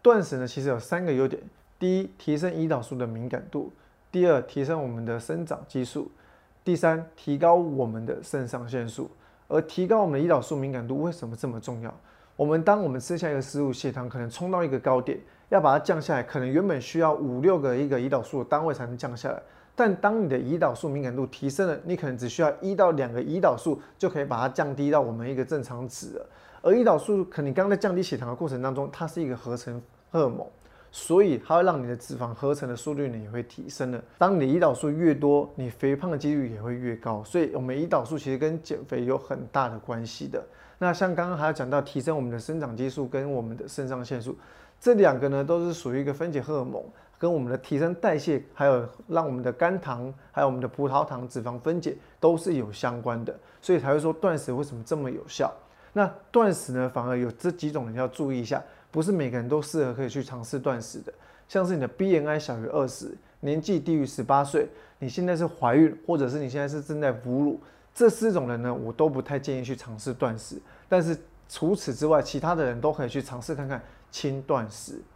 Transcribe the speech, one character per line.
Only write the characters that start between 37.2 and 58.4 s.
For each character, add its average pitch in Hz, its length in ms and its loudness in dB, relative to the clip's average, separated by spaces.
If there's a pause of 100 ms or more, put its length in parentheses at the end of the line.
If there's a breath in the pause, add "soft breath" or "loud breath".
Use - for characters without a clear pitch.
所 175 160 -2
以 160 160 2
我 139 60 -2
们 127 120 -4
胰 151 140 -2
岛 147 160 2
素 147 140 -6
其 135 120 -6
实 131 80 -2
跟 156 240 -2
减 - 220 -6
肥 123 220 -4
有 131 120 2
很 135 320 -8
大 131 200 0
的 110 100 -8
关 117 260 -8
系 139 220 -12
的。 123 160 -6 (340 loud breath)
那 180 140 2
像 180 240 0
刚 175 140 -2
刚 175 80 -4
还 151 100 0
有 156 60 2
讲 127 160 -4
到 139 120 2
提 139 200 -6
升 156 120 -2
我 151 60 -2
们 123 100 -4
的 117 80 -6
生 156 220 -6
长 123 160 -6
激 131 140 -2
素 131 180 -6
跟 139 240 -4
我 127 100 -2
们 113 140 -8
的 110 100 -10
肾 135 220 -8
上 127 160 -6
腺 120 180 -6
素， 123 140 -8 (420 loud breath)
这 240 180 6
两 160 220 8
个 139 120 2
呢 139 120 0
都 170 240 2
是 170 80 -2
属 131 220 -4
于 139 60 0
一 - 20 -2
个 139 100 -2
分 160 160 -4
解 143 120 -2
荷 143 180 -2
尔 123 40 -2
蒙， 127 180 -6 (360 soft breath)
跟 170 140 2
我 165 60 2
们 123 140 -2
的 131 60 -2
提 139 200 -2
升 165 180 2
代 175 220 2
谢， 143 240 0 (120)
还 143 120 2
有 123 220 6 (220)
让 165 160 2
我 147 40 -2
们 123 140 -4
的 120 80 -2
肝 175 280 2
糖， 131 340 -8 (180 loud breath)
还 143 100 0
有 139 60 6
我 131 40 2
们 127 100 -4
的 123 80 -4
葡 139 180 -2
萄 139 160 2
糖 123 240 -6
脂 120 160 -8
肪 120 160 -6
分 165 220 -2
解 - 160 -6 (200 loud breath)
都 165 200 6
是 170 160 -2
有 110 180 -2
相 120 300 -4
关 117 240 -2
的， - 120 -6 (240 loud breath)
所 180 140 4
以 151 40 2
才 135 140 2
会 151 60 4
说 160 140 0
断 160 240 0
食 139 160 -4
为 139 100 -2
什 143 100 -8
么 113 120 -12
这 165 100 -2
么 135 160 -4
有 - 160 -8
效。 - 260 -2 (380 loud breath)
那 202 180 2 (220)
断 214 220 6
食 - 180 -6
呢， 127 220 0
反 120 120 -2
而 123 120 0
有 123 120 0
这 175 220 -2
几 151 180 -6
种 135 180 -4
人 113 80 -8
要 127 120 0
注 139 240 -2
意 127 80 -2
一 117 60 -4